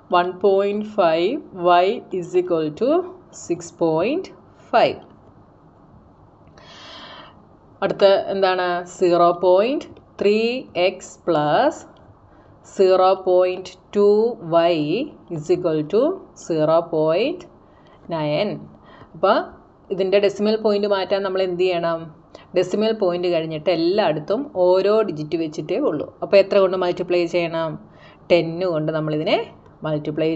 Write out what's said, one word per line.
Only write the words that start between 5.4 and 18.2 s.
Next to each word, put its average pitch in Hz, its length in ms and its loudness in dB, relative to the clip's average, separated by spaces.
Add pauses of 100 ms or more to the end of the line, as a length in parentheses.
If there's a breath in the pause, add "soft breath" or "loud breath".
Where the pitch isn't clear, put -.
അടുത്ത 190 220 2 (280)
എന്താണ്? 185 340 0 (320)
Zero 175 300 4 (160)
point 208 380 2 (360)
three 214 320 2 (420)
x 196 60 -16 (260)
plus 170 500 0 (1000 soft breath)
zero 185 320 4 (200)
point 185 380 2 (300)
two 202 180 4 (440)
y 170 180 4 (600)
is 151 180 -8
equal 160 260 0 (140)
to 226 80 2 (460)
zero 160 280 2 (160)
point 170 480 0 (760 loud breath)
nine. 214 380 -4 (600 loud breath)